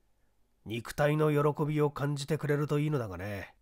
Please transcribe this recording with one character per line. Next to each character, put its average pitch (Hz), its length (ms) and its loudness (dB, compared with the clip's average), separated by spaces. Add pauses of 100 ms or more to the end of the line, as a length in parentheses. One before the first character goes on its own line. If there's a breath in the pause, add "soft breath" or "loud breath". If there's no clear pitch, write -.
(640)
肉 110 280 -8
体 147 240 4
の 151 140 4
喜 147 340 2
び 151 160 0
を 147 80 4
感 143 260 -2
じ 139 120 -8
て 151 100 0
く 147 100 -4
れ 147 80 2
る 147 120 0
と 147 120 0
い 151 80 0
い - 40 0
の 143 80 0
だ 110 80 -4
が 90 100 -8
ね。 98 440 -8